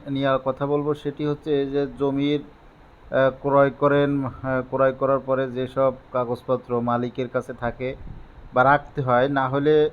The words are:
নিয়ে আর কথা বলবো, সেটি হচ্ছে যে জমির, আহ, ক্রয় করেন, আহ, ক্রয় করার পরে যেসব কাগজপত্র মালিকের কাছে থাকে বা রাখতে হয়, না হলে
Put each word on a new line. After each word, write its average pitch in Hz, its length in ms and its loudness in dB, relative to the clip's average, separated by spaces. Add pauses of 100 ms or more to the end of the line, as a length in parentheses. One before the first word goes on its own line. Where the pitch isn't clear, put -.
নিয়ে 139 180 0
আর 135 180 2
কথা 135 200 -2
বলবো, 147 280 0
সেটি 147 320 -6
হচ্ছে 147 400 -2
যে 139 220 -2 (120)
জমির, 143 400 0
আহ, - 920 -4 (100)
ক্রয় 139 280 4
করেন, 143 560 2
আহ, 123 60 -8 (380)
ক্রয় 135 220 2
করার 135 280 0
পরে 131 320 -2
যেসব 131 420 -2 (180)
কাগজপত্র 123 720 -2
মালিকের 120 460 -2
কাছে 123 260 -6
থাকে 123 420 -6 (580)
বা 127 100 6
রাখতে 143 380 2
হয়, 123 260 2
না 135 220 0
হলে 151 440 2